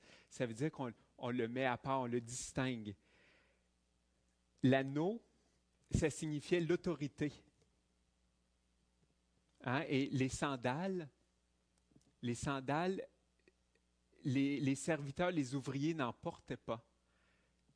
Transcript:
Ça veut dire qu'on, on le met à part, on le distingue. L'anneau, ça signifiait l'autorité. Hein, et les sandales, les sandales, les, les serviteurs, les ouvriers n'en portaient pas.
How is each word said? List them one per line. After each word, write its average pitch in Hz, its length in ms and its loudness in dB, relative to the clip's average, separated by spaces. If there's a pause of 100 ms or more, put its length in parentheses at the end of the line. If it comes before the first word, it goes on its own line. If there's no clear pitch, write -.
(300)
Ça - 160 -2
veut 113 80 -2
dire 139 180 -2
qu'on, 123 220 -6 (240)
on 127 120 -4
le 120 180 0
met 127 180 0
à 123 120 2
part, 135 240 0
on 123 40 0
le 120 160 0
distingue. 117 760 -4 (1700)
L'anneau, 139 600 2 (680)
ça - 180 4
signifiait 156 520 0
l'autorité. 151 720 0 (2250)
Hein, 135 220 2
et 139 200 2
les 131 220 2
sandales, 147 800 -2 (1120)
les 120 140 0
sandales, 143 680 0 (1200)
les, 139 340 4
les 135 160 2
serviteurs, 156 560 -2
les 143 240 0
ouvriers 139 380 0
n'en 139 180 0
portaient - 460 -8
pas. - 280 -6 (920)